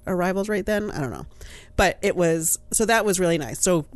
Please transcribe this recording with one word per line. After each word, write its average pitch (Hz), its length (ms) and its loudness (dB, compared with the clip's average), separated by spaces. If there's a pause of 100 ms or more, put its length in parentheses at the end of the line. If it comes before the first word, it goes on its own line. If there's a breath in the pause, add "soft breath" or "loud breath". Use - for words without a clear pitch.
arrivals 185 420 -2
right 208 180 -4
then. 208 240 -2
I - 100 -8
don't 127 120 -4
know. 71 140 -12 (500 loud breath)
But 190 260 4
it 202 140 2
was, 165 420 2 (140)
so 226 140 2
that 226 180 4
was 190 160 2
really 175 180 2
nice. 113 240 -6
So 175 340 2